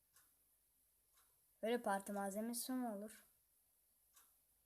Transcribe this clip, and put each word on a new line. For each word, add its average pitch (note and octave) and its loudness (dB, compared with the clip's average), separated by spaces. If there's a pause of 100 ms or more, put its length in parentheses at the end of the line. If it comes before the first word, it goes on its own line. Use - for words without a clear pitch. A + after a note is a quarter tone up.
(1600)
Böyle A#3 4
parti G3+ 2
malzemesi G#3+ -2
mi B3+ 0
olur? G#3 -8 (1400)